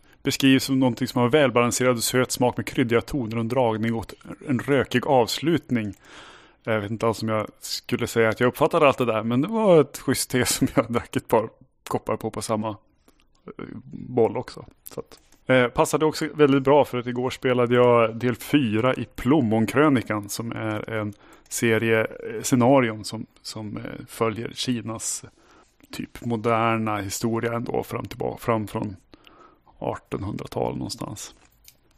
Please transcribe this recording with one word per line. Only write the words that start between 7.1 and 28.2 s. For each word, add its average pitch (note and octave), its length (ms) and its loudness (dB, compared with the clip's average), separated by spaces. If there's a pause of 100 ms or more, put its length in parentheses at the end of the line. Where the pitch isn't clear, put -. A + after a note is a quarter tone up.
om A2 60 -4
jag G#2+ 180 -2 (120)
skulle - 480 -6
säga A2+ 220 2
att G#2+ 100 -2
jag B2 80 4
uppfattade D#3 400 2
allt B2+ 100 2
det B2+ 80 0
där, A2 180 0
men A#2+ 180 0
det D#3+ 60 0
var G#3+ 340 6
ett - 160 0
schysst - 320 -2
te B2 160 2
som - 300 0
jag A2+ 160 0
drack - 240 -2
ett - 120 -4
par A2+ 220 2 (380)
koppar A2 300 -4
på, A2 140 -6
på G#2+ 100 -8
samma, A2 280 -2
eh, - 960 -18 (260)
boll A2+ 460 -2
också. - 280 -12 (180)
Så - 160 -16
att, - 200 -16 (260)
eh, B2+ 220 4
passade D#3 380 0
också - 280 -2
väldigt C#3 300 4
bra, C3+ 220 6
för - 120 -6
att A#2+ 100 -6
igår B2 220 -4
spelade B2 460 2
jag A#2 400 6
del A#2 200 0
fyra A#2+ 580 0
i A#2+ 120 -6 (100)
Plommonkrönikan, A2+ 1120 2
som A#2 220 -8
är A2 380 -6
en G#2+ 240 -4 (360)
serie, A2+ 520 2
eh, - 400 -8
scenarion A#2+ 640 2
som, A2+ 200 -10 (160)
som, A2 360 -12
eh, - 60 -12 (240)
följer A2+ 460 -4
Kinas A2+ 720 -6 (680)
typ - 340 -12
moderna A2+ 720 0
historia A2+ 560 -4
ändå A#2 300 -4
fram A#2+ 220 -8
tillba-, - 340 -6